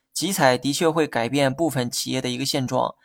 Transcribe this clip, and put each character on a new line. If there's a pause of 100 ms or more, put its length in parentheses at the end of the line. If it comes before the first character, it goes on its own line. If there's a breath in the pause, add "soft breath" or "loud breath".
(140)
集
采
的
确
会
改
变
部
分
企
业
的
一
个
现
状，